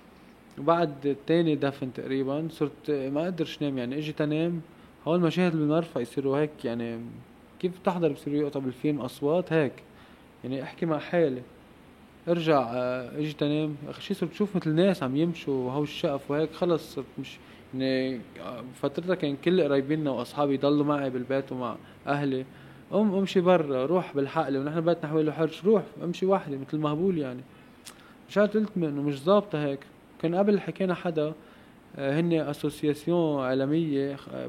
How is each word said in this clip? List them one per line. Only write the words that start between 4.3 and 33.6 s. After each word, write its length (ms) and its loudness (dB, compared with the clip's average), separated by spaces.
هول 120 4
المشاهد 320 4
بالمرفأ 480 2
يصيروا 380 0
هيك، 280 -2
يعني، 340 -4
كيف 120 0
تحضر 280 2
بصيروا 280 -2
يقطعوا 260 -2
بالفيلم 360 0
أصوات 520 0
هيك، 200 2
يعني. 200 -6
أحكي 220 -6
مع 140 0
حالي، 420 0
أرجع، 460 2
آه، 460 -4
إجي 140 -2
تنام، 420 -2
آخر 120 -12
شي 120 -6
صرت 160 -2
بشوف 260 -2
مثل 140 -2
ناس 340 4
عم 120 -2
يمشوا 520 0
وهو 160 -2
الشقف 480 -4
وهيك. 220 0
خلص 420 -2
صرت 100 -8
مش، 180 -12
يعني، 460 0
آه، 240 -10
فترتها 340 0
كان 200 -2
كل 260 2
قرايبيننا 500 2
وأصحابي 420 0
يضلوا 320 4
معي 240 0
بالبيت 420 -2
ومع 240 -6
أهلي. 380 0
قوم 240 2
امشي 260 2
برا، 440 4
روح 300 0
بالحقل، 420 0
ونحن 240 -2
بيتنا 280 0
حوالي 240 2
حرش، 320 -2
روح 180 6
امشي 220 -2
وحدي 320 0
مثل 200 -6
مهبول، 400 0
يعني. 240 -6
مشان 180 4
قلت 300 0
إنه 240 0
مش 220 -2
ظابطة 420 4
هيك. 140 -2
كان 120 0
قبل 240 4
حكينا 340 -2
حدا، 400 -2
آه، 220 0
هن 140 2
أسوسياسيون 1120 0
عالمية، 720 0